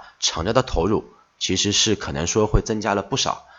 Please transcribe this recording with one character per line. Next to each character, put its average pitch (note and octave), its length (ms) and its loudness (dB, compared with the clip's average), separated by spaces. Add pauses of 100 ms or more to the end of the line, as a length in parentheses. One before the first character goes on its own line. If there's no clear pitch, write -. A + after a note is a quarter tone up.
(200)
厂 - 240 -2
家 G2+ 80 0
的 B2+ 100 4
投 - 240 0
入 G#2 260 0 (280)
其 F#2 160 -2
实 G2+ 160 0
是 G#2 240 2
可 - 160 -6
能 D2 160 -2
说 G#2+ 180 2
会 G#2 160 2
增 A2 180 -2
加 G2+ 140 0
了 G2 80 0
不 C3+ 140 -4
少。 - 300 -2 (120)